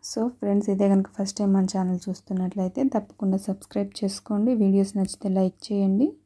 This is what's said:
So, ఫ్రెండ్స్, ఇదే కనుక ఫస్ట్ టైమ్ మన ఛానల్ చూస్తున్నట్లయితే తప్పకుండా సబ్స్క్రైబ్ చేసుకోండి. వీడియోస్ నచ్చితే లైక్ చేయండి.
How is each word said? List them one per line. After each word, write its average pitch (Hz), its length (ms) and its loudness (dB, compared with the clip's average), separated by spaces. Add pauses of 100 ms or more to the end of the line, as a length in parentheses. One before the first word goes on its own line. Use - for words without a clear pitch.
So, - 180 -6 (100)
ఫ్రెండ్స్, 202 380 0
ఇదే 196 180 2
కనుక 196 240 4
ఫస్ట్ 196 260 -6
టైమ్ 202 160 2
మన 190 140 2
ఛానల్ 185 320 -2
చూస్తున్నట్లయితే 185 880 -4
తప్పకుండా 202 500 -2
సబ్స్క్రైబ్ 202 580 -6
చేసుకోండి. 208 600 -2
వీడియోస్ 196 400 4
నచ్చితే 196 340 -2
లైక్ 185 320 0
చేయండి. 202 460 2 (180)